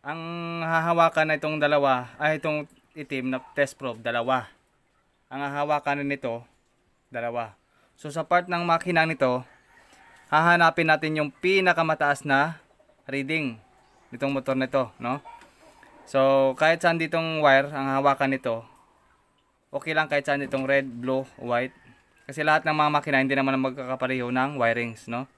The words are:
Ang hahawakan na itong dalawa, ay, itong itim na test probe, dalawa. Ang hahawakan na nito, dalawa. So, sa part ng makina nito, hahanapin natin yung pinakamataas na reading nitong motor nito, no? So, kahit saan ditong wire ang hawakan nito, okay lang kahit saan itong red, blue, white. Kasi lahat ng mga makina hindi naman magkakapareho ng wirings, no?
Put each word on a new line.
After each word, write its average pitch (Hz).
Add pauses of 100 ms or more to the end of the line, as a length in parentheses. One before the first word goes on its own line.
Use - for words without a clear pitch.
Ang 156 (460)
hahawakan 165
na 151
itong 151
dalawa, 139
ay, 151
itong 151 (260)
itim 131
na 127 (160)
test 143
probe, 117
dalawa. 117 (840)
Ang 135
hahawakan 143
na -
nito, 131 (640)
dalawa. 117 (400)
So, 147
sa 156
part 180
ng 175
makina 165
nito, 127 (880)
hahanapin 165
natin 156
yung 151
pinakamataas 165
na 143 (480)
reading 139 (560)
nitong 135
motor 135
nito, 131
no? 127 (800)
So, 135
kahit 160
saan 165
ditong 160
wire 139
ang 135
hawakan 139
nito, 117 (1120)
okay 156
lang 156
kahit 143
saan 143
itong 131
red, 139
blue, 131 (160)
white. 120 (560)
Kasi 147
lahat 156
ng 151
mga 151
makina 143
hindi 135
naman 135
magkakapareho 131
ng 131
wirings, 117
no? 120 (120)